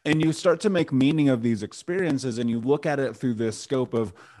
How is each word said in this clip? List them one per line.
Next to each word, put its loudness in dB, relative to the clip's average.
And 2
you 2
start 2
to 0
make 0
meaning 4
of 2
these 0
experiences -4
and -2
you -2
look 0
at 0
it -2
through -2
this -2
scope -2
of, -2